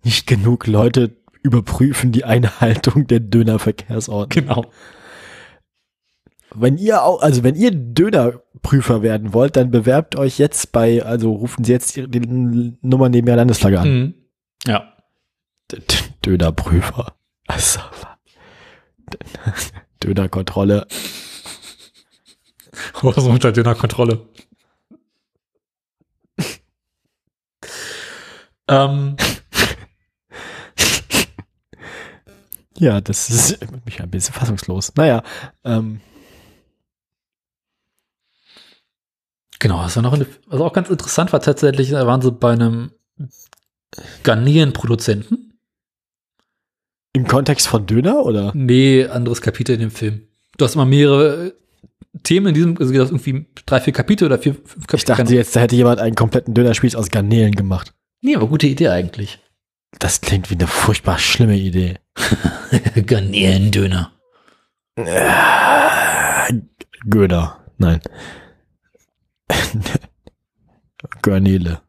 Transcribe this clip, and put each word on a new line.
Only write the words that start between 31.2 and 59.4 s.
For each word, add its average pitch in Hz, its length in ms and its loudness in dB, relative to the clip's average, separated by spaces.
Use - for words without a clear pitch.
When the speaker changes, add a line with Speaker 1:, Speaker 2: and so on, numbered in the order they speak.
Speaker 1:
Ja, 117 220 2
das - 280 -6
ist 117 300 0
mich - 160 -14
ein 90 100 -12
bisschen 90 240 -6
fassungslos. 98 600 -6
Naja, 139 260 2
ähm. 110 360 -4
Speaker 2:
Genau, 95 200 0
was 87 180 -6
war 117 60 0
noch 123 120 0
eine, 143 120 -2
was 131 140 -4
auch 165 120 -2
ganz 180 160 -2
interessant 175 460 -2
war 143 60 2
tatsächlich, 135 500 0
da 135 160 0
waren 127 160 2
sie 127 100 2
bei 120 200 2
einem 117 400 0
Garnelenproduzenten. 120 1400 0
Speaker 1:
Im 127 140 0
Kontext 135 400 0
von 107 200 -2
Döner, 156 380 2
oder? 101 300 0
Speaker 2:
Nee, 131 520 4
anderes 120 360 -4
Kapitel 120 320 -2
in 113 60 -2
dem 113 100 -2
Film. 107 320 -6
Du 147 80 2
hast 127 120 -2
immer 139 100 4
mehrere 143 680 4
Themen 196 260 2
in 165 60 2
diesem, 170 240 2
also 131 140 0
du 135 80 4
hast 127 100 2
irgendwie 139 360 -4
drei, 131 140 2
vier 143 120 -2
Kapitel 196 320 0
oder 135 140 2
vier, 143 160 0
fünf - 320 -18
Kapitel. - 100 -2
Speaker 1:
Ich - 80 -4
dachte 120 200 2
Speaker 2:
Keine 120 120 4
Speaker 1:
jetzt, 120 200 0
da 117 40 4
hätte 120 160 2
jemand 120 240 4
einen 113 140 -2
kompletten 113 400 0
Dönerspieß 120 400 2
aus 107 160 -6
Garnelen 107 440 2
gemacht. 95 380 -4
Speaker 2:
Nee, 277 140 2
aber 110 120 0
gute 147 200 0
Idee 135 200 0
eigentlich. 92 520 -4